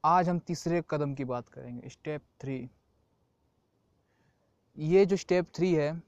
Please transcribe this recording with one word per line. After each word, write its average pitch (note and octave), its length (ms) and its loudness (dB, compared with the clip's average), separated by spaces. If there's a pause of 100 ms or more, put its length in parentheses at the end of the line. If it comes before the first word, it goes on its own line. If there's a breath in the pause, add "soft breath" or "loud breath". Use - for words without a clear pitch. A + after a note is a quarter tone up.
आज E3+ 240 6
हम F3 100 0
तीसरे E3+ 520 -2
कदम D3 240 -2
की C3+ 100 -6
बात B2 240 -6
करेंगे, B2 400 -14
स्टेप D3+ 340 -10 (180)
थ्री। C3 300 -8 (2000)
ये F3+ 280 6
जो F#3+ 100 0
स्टेप F3+ 380 0
थ्री F3 200 2
है D#3 340 -2